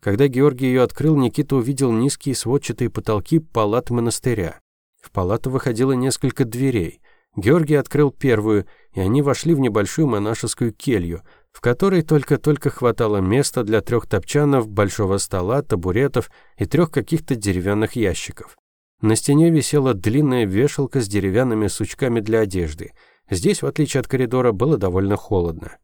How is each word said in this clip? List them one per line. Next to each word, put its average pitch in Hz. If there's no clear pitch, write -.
Когда 107
Георгий 131
ее 127
открыл, 151
Никита 139
увидел 131
низкие 123
сводчатые 117
потолки 110
палат 113
монастыря. 117
В -
палату 101
выходило 131
несколько 131
дверей. 120
Георгий 151
открыл 143
первую, 107
и -
они 104
вошли 151
в 143
небольшую 117
монашескую 113
келью – 87
в -
которой 175
только-только 147
хватало 113
места 113
для 107
трех -
топчанов, 135
большого 101
стола, 101
табуретов 101
и 104
трех 160
каких-то 143
деревянных 101
ящиков. -
На 110
стене 151
висела 143
длинная 123
вешалка 127
с 104
деревянными 104
сучками 117
для 110
одежды. 90
Здесь, 95
в 139
отличие 139
от -
коридора, 123
было 123
довольно 98
холодно. 85